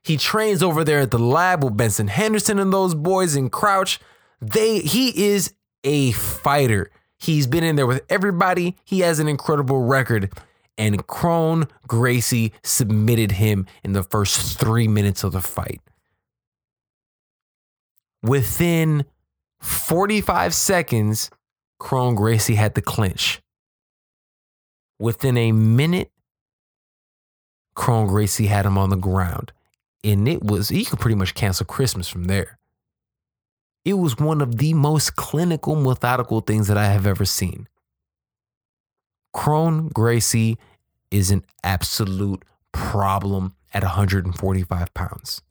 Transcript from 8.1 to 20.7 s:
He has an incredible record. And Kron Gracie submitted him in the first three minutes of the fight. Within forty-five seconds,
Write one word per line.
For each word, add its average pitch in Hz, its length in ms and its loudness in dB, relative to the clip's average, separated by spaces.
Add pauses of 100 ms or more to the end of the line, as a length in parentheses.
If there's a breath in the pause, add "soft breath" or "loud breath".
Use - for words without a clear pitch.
He 190 160 -2
has 165 180 2
an 151 80 2
incredible 139 560 0
record. 117 500 0 (440 loud breath)
And 104 280 0
Kron 165 600 0 (180)
Gracie 117 680 0 (100)
submitted 110 680 2
him 98 340 0 (160 loud breath)
in 98 100 -4
the 98 80 0
first - 560 -2
three 113 300 2
minutes 101 360 0
of 95 100 -4
the 92 80 -4
fight. - 380 -8 (2500)
Within 151 800 2 (540)
forty-five 180 960 0
seconds, 113 760 0 (480)